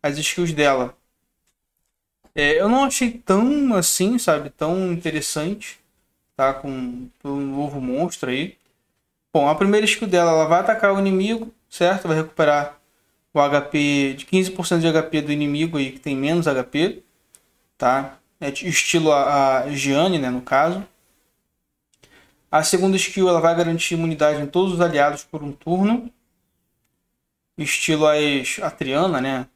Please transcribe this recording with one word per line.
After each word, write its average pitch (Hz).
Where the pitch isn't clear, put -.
As 143
skills 165
dela. 139
É, 147
eu 202
não 262
achei 254
tão 247
assim, 190
sabe? 151
Tão 180
interessante, 165
tá? 135
Com, 127
com 143
um 139
novo 143
monstro 131
aí. 143
Bom, 143
a 156
primeira 202
skill 214
dela, 175
ela 156
vai 170
atacar 196
o 196
inimigo, 196
certo? 185
Vai 160
recuperar 147
o 151
H 143
P, 143
de 139
quinze 185
por 180
cento 170
de 165
H 160
P 160
do 147
inimigo 147
aí, 135
que 127
tem 139
menos 156
H 131
P, 165
tá? 135
É 143
de 156
estilo 156
a, 139
a 139
Gianni, 143
né, 131
no 127
caso. 165
A 156
segunda 190
skill, 185
ela 170
vai 165
garantir 165
imunidade 151
em 147
todos 185
os 170
aliados 147
por 151
um 143
turno. 208
Estilo 156
as, 147
a 165
Triana, 147
né? 131